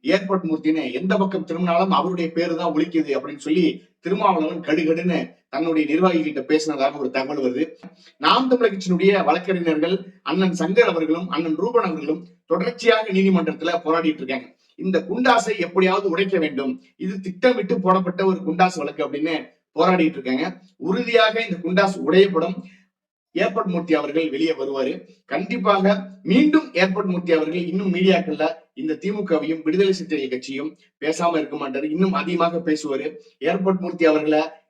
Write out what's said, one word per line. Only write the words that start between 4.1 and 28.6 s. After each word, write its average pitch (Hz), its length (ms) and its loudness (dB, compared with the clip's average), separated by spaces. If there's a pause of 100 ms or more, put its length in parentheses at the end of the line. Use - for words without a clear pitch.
கடுகடுன்னு 160 540 0 (320)
தன்னுடைய 156 360 0
நிர்வாகிகள்கிட்ட 156 580 0
பேசினதாக 147 560 0
ஒரு 127 120 -4
தகவல் 135 320 -2
வருது. 127 200 0 (580)
நாம் 220 260 4
தமிழர் 240 260 4
கட்சியினுடைய 185 380 4 (120)
வழக்கறிஞர்கள் 170 720 0 (280)
அண்ணன் 185 340 0
சங்கர் 180 340 4
அவர்களும் 165 380 -2
அண்ணன் 156 280 -2
ரூபன் 233 300 0
அவர்களும் 156 340 -4 (260)
தொடர்ச்சியாக 220 640 2
நீதிமன்றத்துல 170 720 2
போராடிட்டு 156 400 0
இருக்காங்க. 131 260 -6 (320)
இந்த 190 220 0
குண்டாசை 226 580 2
எப்படியாவது 185 500 0
உடைக்க 185 300 0
வேண்டும், 139 320 -2 (260)
இது 185 240 -6
திட்டமிட்டு 202 580 0
போடப்பட்ட 185 460 0
ஒரு 185 140 2
குண்டாசு 175 400 0
வழக்கு 147 240 -4
அப்படின்னு 156 320 -2 (400)
போராடிட்டு 170 420 2
இருக்காங்க. 127 280 -2 (360)
உறுதியாக 226 600 2
இந்த 196 160 -4
குண்டாசு 185 440 0
உடையப்படும், 180 540 2 (800)
ஏர்போர்ட் 208 360 -2
மூர்த்தி 160 240 0
அவர்கள் 147 340 -2
வெளியே 160 240 0
வருவாரு. 135 400 -4 (320)
கண்டிப்பாக 196 580 0 (400)
மீண்டும் 294 500 4
ஏர்போர்ட் 190 380 0
மூர்த்தி 175 220 -2
அவர்கள் 160 300 0
இன்னும் 185 300 -2
மீடியாக்கள்ல 170 520 2 (300)